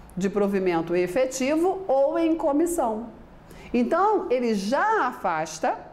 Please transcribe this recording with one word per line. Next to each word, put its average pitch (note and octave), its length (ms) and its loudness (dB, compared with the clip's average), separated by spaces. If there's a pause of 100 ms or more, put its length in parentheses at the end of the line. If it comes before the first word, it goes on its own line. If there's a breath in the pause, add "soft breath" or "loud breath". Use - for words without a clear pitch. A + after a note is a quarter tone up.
(140)
de G3 140 -2
provimento F#3 640 0
efetivo C4 840 0 (100)
ou C#4 300 2
em E4 160 2
comissão. C#4+ 720 0 (680 loud breath)
Então, E4 560 2
ele A#3+ 260 0
já C#4+ 520 0
afasta E3 680 -2 (180)